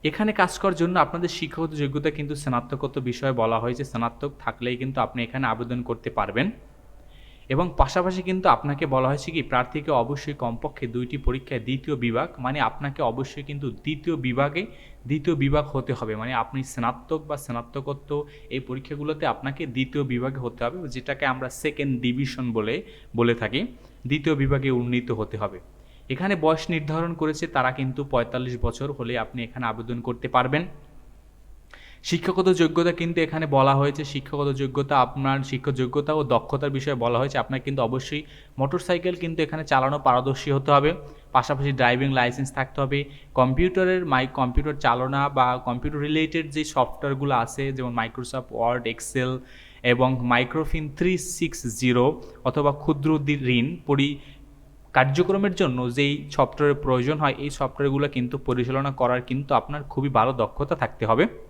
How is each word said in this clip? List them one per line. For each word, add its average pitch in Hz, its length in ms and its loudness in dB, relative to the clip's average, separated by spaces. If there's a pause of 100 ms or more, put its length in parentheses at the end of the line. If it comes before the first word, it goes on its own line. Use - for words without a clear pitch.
এখানে 214 280 0
কাজ 185 260 2
করার 190 160 0
জন্য 170 240 0
আপনাদের 170 300 0
শিক্ষাগত 160 460 -4
যোগ্যতা 147 360 0
কিন্তু 147 240 -6
স্নাতকোত্তর 131 680 -4
বিষয়ে 127 320 -2
বলা 113 260 2
হয়েছে, 120 260 -2
স্নাতক 120 540 -4
থাকলেই 120 380 -4
কিন্তু 135 240 -4
আপনি 120 220 -2
এখানে 131 240 -2
আবেদন 120 360 -2
করতে 120 280 -6
পারবেন। 123 400 0 (1000)
এবং 147 280 0
পাশাপাশি 185 460 0
কিন্তু 185 260 0
আপনাকে 143 380 2
বলা 131 220 2
হয়েছে 143 220 -2
কি 160 120 -2
প্রার্থীকে 135 480 -2
অবশ্যই 139 440 0
কমপক্ষে 127 520 -6
দুইটি 123 320 -6
পরীক্ষায় 131 420 -2
দ্বিতীয় 135 360 -4
বিভাগ, 120 320 0 (100)
মানে 131 220 -2
আপনাকে 143 420 -2
অবশ্যই 131 400 -2
কিন্তু 139 280 -6
দ্বিতীয় 156 460 -4
বিভাগে, 139 460 0 (440)
দ্বিতীয় 151 300 0
বিভাগ 139 300 2
হতে 135 260 -4
হবে, 110 240 -4
মানে 117 180 -6
আপনি 123 300 -2
স্নাতক 123 640 -4
বা 147 80 -4
স্নাতকোত্তর 139 840 -6 (300)
এই 131 100 -4
পরীক্ষাগুলোতে 147 680 -6
আপনাকে 135 400 -4
দ্বিতীয় 131 380 -2
বিভাগে 131 360 -2
হতে 120 240 -6
হবে, 165 240 -4
যেটাকে 135 380 -4
আমরা 131 240 -2
সেকেন্ড 139 500 -2
ডিভিশন 127 520 -2
বলে, 113 300 0 (340)
বলে 117 180 4
থাকি। 117 260 -2 (460)
দ্বিতীয় 151 280 2
বিভাগে 135 360 2
উন্নীত 123 400 0
হতে 107 260 -4
হবে। 98 220 -6 (500)
এখানে 180 280 -2
বয়স 156 340 0
নির্ধারণ 160 440 -2
করেছে 156 320 -2
তারা 131 260 2
কিন্তু 135 320 -4
পঁয়তাল্লিশ 127 580 -2
বছর 135 300 -2
হলে 123 260 -4
আপনি 110 240 -6
এখানে 120 240 -8
আবেদন 117 340 -6
করতে 123 280 -6
পারবেন। 131 360 2 (1400)
শিক্ষাগত 180 460 2
যোগ্যতা 170 440 4
কিন্তু 170 280 -2
এখানে 160 260 0
বলা 139 280 6
হয়েছে, 143 300 2
শিক্ষাগত 143 500 -4
যোগ্যতা 135 460 -2
আপনার 135 420 2
শিক্ষাযোগ্যতা 135 720 -2
ও 151 100 2
দক্ষতার 135 460 2
বিষয়ে 139 240 -2
বলা 120 240 2
হয়েছে। 139 200 0
আপনার 135 220 -2
কিন্তু 139 220 -2
অবশ্যই 131 400 -2 (360)
মোটরসাইকেল 175 560 0
কিন্তু 165 280 -2
এখানে 156 220 -2
চালানো 139 340 4
পারদর্শী 131 520 2
হতে 135 200 2
হবে, 143 200 8 (420)
পাশাপাশি 139 400 2
ড্রাইভিং 127 400 4
লাইসেন্স 131 400 0
থাকতে 135 280 -4
হবে, 139 240 0 (300)
কম্পিউটারের 180 680 4
মাই-, 135 280 0
কম্পিউটার 143 420 0
চালনা 135 540 2
বা 135 180 4 (100)
কম্পিউটার 131 440 -4
রিলেটেড 156 500 0
যে 151 140 -2
সফটওয়্যারগুলো 139 720 0
আছে 135 380 0
যেমন 127 280 -6
Microsoft 123 480 -6 (100)
Word, 120 240 2 (120)
Excel 127 360 -2 (520)
এবং 123 260 6 (240)
Microfin 151 520 2 (120)
থ্রি 180 220 2
সিক্স - 420 -4 (200)
জিরো 123 240 6 (400)
অথবা 143 280 2
ক্ষুদ্র 151 460 2
দি-, 143 260 0 (140)
ঋণ 117 80 2 (200)
পরি-, 143 300 2 (760)
কার্যক্রমের 180 600 4
জন্য 131 240 2 (120)
যেই 143 220 2 (180)
সফটওয়্যারের 147 520 2
প্রয়োজন 131 360 2
হয় 143 200 2
এই 143 120 -4
সফটওয়্যারগুলো 139 580 0
কিন্তু 127 300 -2
পরিচালনা 135 520 0
করার 127 300 2
কিন্তু 139 340 -2
আপনার 143 280 0
খুবই 139 260 -2
ভালো 123 240 4
দক্ষতা 127 440 0
থাকতে - 300 -2
হবে। 120 200 6 (240)